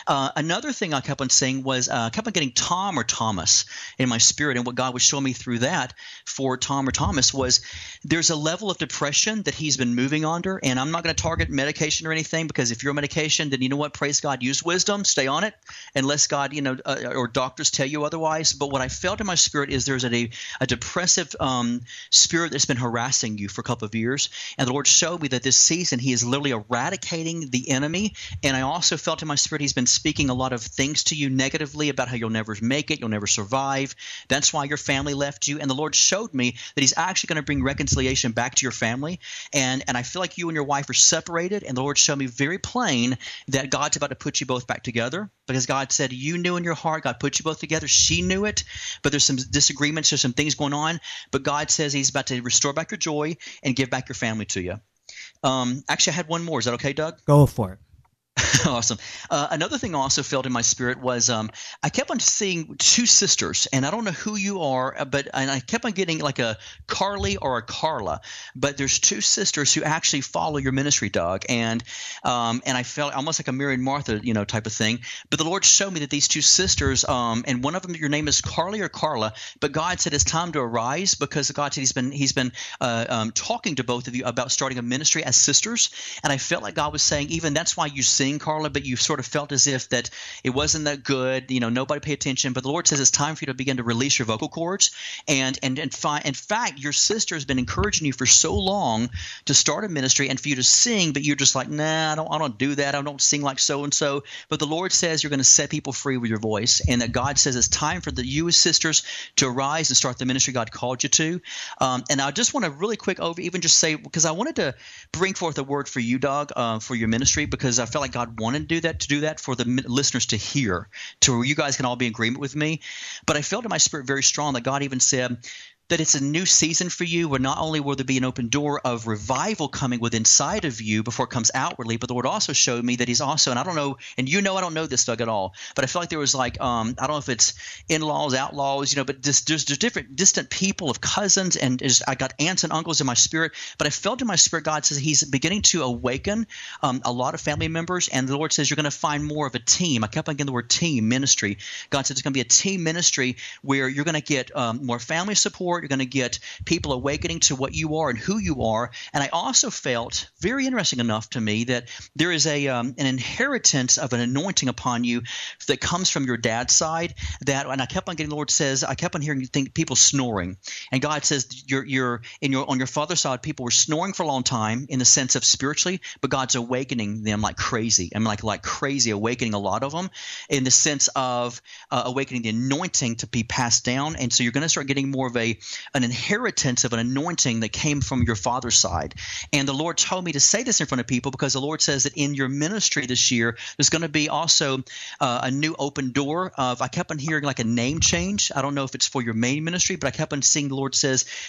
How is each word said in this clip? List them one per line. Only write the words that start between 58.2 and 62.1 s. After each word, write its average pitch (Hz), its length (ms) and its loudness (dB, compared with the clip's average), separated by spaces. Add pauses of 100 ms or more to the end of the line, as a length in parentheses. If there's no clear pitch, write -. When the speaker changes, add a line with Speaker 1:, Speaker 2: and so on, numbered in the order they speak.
Speaker 1:
<laughs> - 280 2
Awesome. 120 320 0 (320)
Uh, 147 200 0
another 175 280 -2
thing 196 160 -6
I 143 40 0
also 135 260 0
felt 131 200 -2
in 127 80 -4
my 117 100 0
spirit 123 380 0
was, 123 300 2
um, 110 200 -2 (340)
I 147 40 0
kept 262 220 -2